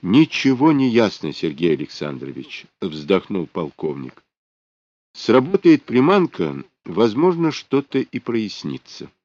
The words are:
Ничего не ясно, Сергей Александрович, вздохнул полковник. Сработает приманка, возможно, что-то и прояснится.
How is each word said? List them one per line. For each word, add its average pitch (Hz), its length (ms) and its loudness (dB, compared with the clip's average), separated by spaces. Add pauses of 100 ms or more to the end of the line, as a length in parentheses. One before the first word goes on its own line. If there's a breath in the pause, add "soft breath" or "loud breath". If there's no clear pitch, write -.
Ничего 135 680 2
не 135 180 2
ясно, 104 440 0
Сергей 80 400 -2
Александрович, 67 920 -10 (160)
вздохнул 87 680 -2
полковник. 71 760 -10 (880)
Сработает 139 720 4
приманка, 127 800 0 (220)
возможно, 147 680 0
что-то - 480 -4
и 127 200 -6
прояснится. 90 920 -8 (160)